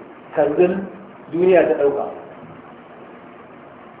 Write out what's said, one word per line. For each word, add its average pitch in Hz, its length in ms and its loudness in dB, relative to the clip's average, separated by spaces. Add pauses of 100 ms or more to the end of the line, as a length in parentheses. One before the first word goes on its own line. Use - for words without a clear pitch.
(380)
kanzun 180 480 2 (480)
duniya 175 320 4
ta 151 160 2
ɗauka. 143 240 0 (2000)